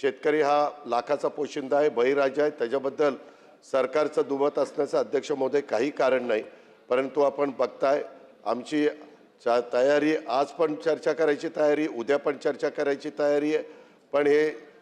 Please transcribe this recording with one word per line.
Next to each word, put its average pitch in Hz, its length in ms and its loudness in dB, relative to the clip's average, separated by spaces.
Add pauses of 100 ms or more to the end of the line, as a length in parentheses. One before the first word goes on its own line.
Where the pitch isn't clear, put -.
शेतकरी 151 400 0
हा 147 280 2 (160)
लाखाचा 127 420 0
पोशिंदा 143 500 -2
आहे, 151 120 4
बळीराजा 135 520 2
आहे, 151 100 2
त्याच्याबद्दल 135 600 0 (580)
सरकारचं 147 560 0
दुमत 139 320 0
असण्याचं, 143 380 -2
अध्यक्ष 131 340 -2
महोदय, 135 300 0
काही 123 280 0
कारण 131 340 0
नाही. 110 200 0 (460)
परंतु 135 320 0
आपण 139 380 0
बघताय, 139 440 0 (420)
आमची 135 440 0 (560)
चा-, 120 280 2
तयारी, 147 420 4 (140)
आज 135 180 0
पण 151 280 -2
चर्चा 151 380 -2
करायची 147 420 0
तयारी, 151 320 2
उद्या 117 320 -2
पण 143 180 -2
चर्चा 143 320 -2
करायची 143 400 -4 (100)
तयारी 147 360 2
आहे. 151 80 -2 (480)
पण 143 160 2
हे 151 400 2 (140)